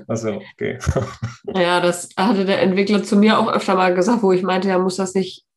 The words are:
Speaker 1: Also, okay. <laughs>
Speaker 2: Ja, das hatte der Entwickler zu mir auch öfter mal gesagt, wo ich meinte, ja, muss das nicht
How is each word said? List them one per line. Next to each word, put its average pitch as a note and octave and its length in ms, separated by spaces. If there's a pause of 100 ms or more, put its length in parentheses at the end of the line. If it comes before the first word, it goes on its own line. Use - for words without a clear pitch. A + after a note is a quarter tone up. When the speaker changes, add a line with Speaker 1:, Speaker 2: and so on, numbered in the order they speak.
Speaker 1:
Also, A2 340 (140)
okay. - 260
<laughs> - 760
Speaker 2:
Ja, F3 260
das F3 360
hatte G3 280
der F#3+ 180
Entwickler G3 400
zu G3+ 140
mir G#3+ 220
auch A3+ 140
öfter G3+ 220
mal F#3 200
gesagt, F#3 280
wo F#3+ 80
ich F3+ 120
meinte, F#3 260
ja, F#3 100
muss F#3 180
das F#3+ 180
nicht F#3 300 (120)